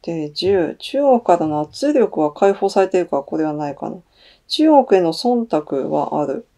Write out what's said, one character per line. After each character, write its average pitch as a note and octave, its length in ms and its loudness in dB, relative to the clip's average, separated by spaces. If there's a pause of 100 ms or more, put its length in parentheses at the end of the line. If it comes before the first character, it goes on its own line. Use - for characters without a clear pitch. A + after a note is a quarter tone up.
で、 D#3+ 280 -8
十、 F3+ 480 -2
中 - 240 -4
国 B3+ 180 4
か F3 160 2
ら D#3 100 -2
の D3+ 140 -2
圧 C#4 320 -4
力 A#3 280 0
は D3+ 120 0
解 G3 200 2
放 G3 160 -2
さ G3 120 0
れ F#3+ 80 2
て F#3 100 0
い - 40 4
る E3+ 40 -4
か C#3+ 120 -4
ら、 C#3 40 -4
こ - 140 -8
れ D#3 80 -2
は D3+ 80 -4
な D3 180 -6
い D3 60 -12
か - 140 -10
な。 - 60 -12 (520)
中 D4+ 360 4
国 G3 140 4
へ F3+ 40 2
の D#3+ 100 0
忖 A#3+ 340 -2
度 D3 460 -4
は D3+ 280 -2
あ D3 60 -2
る。 C#3 200 -8 (120)